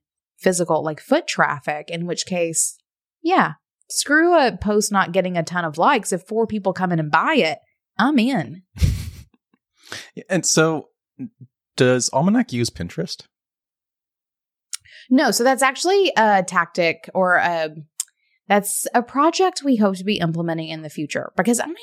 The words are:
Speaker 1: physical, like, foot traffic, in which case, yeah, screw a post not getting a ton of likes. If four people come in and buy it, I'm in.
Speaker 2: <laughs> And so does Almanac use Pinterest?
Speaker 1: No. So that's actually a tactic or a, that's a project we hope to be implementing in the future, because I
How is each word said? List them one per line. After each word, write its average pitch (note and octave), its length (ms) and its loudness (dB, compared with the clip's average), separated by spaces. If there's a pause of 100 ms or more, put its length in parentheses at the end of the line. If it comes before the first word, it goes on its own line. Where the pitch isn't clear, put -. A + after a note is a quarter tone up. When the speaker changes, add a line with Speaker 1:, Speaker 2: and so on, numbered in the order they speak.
(380)
Speaker 1:
physical, E3+ 460 0
like, D#3 160 -6
foot D#4+ 260 0
traffic, D3 640 -2
in E3+ 180 -2
which E3 200 -6
case, E3+ 500 -2 (460)
yeah, D4 320 2 (360)
screw E4 480 2
a A#3+ 180 2
post G#3 340 -2
not F#3+ 220 0
getting F3+ 240 0
a E3 60 0
ton F3 220 -4
of D3+ 120 -6
likes. G#3+ 360 2
If F#3 100 -4
four A3 240 -2
people G3+ 260 -4
come F3+ 200 -2
in E3 80 0
and D3+ 100 -4
buy G3 240 2
it, D#3+ 240 2 (400)
I'm C4+ 200 2
in. F#3+ 500 -2
Speaker 2:
<laughs> - 1600 -8
And F3+ 160 0
so D#3+ 420 2 (880)
does B2+ 360 2
Almanac B2+ 400 0
use A#2+ 180 0
Pinterest? - 560 -10 (1800)
Speaker 1:
No. C4 200 4
So A3+ 140 0
that's C4 180 2
actually E4 540 2
a G#3 300 4
tactic E3+ 680 -2
or F3+ 220 2
a, E3 340 0 (760)
that's G3+ 460 0
a B3+ 80 2
project E4 600 0
we C4+ 120 2
hope G3+ 200 2
to F#3 80 -12
be G3+ 140 0
implementing E3 500 -2
in D#3 140 -10
the D#3 80 -12
future, - 460 -8
because G#3+ 240 0
I - 80 -6 (140)